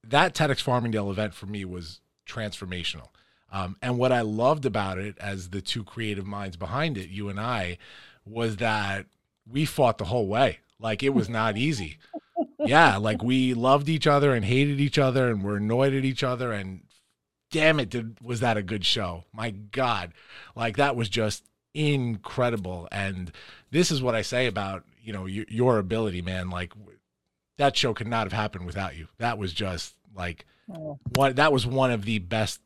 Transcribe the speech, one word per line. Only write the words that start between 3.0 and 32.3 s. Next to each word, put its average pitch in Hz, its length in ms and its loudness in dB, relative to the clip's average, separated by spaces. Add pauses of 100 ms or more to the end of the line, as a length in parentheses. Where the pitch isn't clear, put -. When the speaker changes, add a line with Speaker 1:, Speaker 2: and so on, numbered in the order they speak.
Speaker 1:
Um, 95 280 -6
and 123 160 -2
what 127 140 4
I 123 80 4
loved 120 460 2
about 98 320 -2
it, 98 220 -8
as 95 320 -8
the 95 100 -4
two 107 240 -4
creative 104 420 -6
minds 98 300 -8
behind 127 400 -4
it, 92 100 -8
you 101 220 -8
and 98 100 -6
I, 104 380 -4 (480)
was 113 320 -4
that 101 480 -2 (440)
we 139 140 0
fought 127 340 4
the 107 80 -4
whole 110 220 0
way. 110 320 2 (200)
Like, 110 240 -2
it 139 100 4
was 101 160 2
not 110 280 0
easy. 110 460 -2
Speaker 2:
<laughs> - 40 -20 (580)
Speaker 1:
Yeah, 151 300 8
like, 107 260 0
we 127 320 2
loved 135 360 4
each 160 180 2
other 143 260 6
and 110 120 2
hated 139 340 2
each 143 180 2
other 131 320 4
and 104 140 0
were 101 140 -2
annoyed 120 360 2
at 135 120 0
each 135 180 -2
other, 123 300 -2
and 95 300 -8 (680)
damn 156 260 4
it, 117 120 -2
did, 113 320 -6
was 117 180 -4
that 117 160 2
a 104 80 -2
good 95 220 -4
show. 87 480 -2
My 110 160 -6
God, 104 640 -2 (420)
like, 113 220 -2
that 139 180 4
was 113 140 -2
just 110 340 -2 (300)
incredible. 120 1160 -2
And 98 440 -6 (380)
this 175 200 4
is 139 100 0
what 127 140 0
I 110 60 0
say 127 260 0
about, 98 380 -4 (160)
you 110 100 -12
know, 95 120 -6
y-, 98 260 -6
your 120 280 4
ability, 101 440 0
man. 92 280 -4
Like, 90 200 -6
w-, - 280 -20 (600)
that 139 180 4
show 120 180 2
could 104 140 -6
not 113 200 0
have 92 60 -6
happened 107 320 -4
without 87 300 -6
you. 80 220 -14
That 117 200 -2
was 95 140 -4
just, 90 440 -6 (200)
like, 87 300 -8 (280)
Speaker 2:
Oh. 156 260 -12 (160)
Speaker 1:
one, 135 200 4
that 147 160 6
was 123 160 2
one 131 240 2
of 104 140 -2
the 110 140 0
best 101 460 -2